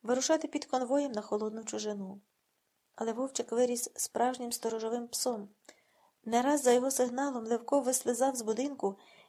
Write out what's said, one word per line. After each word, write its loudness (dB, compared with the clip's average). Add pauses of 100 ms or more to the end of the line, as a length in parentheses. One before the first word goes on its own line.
вирушати 2
під -4
конвоєм 0
на -2
холодну -4
чужину. -8 (720)
Але -4
вовчик -4
виріс 2
справжнім -2
сторожовим -4
псом. -4 (760)
Не 2
раз 4
за 8
його 4
сигналом 0
Левко 2
вислизав 0
з -6
будинку -2 (300)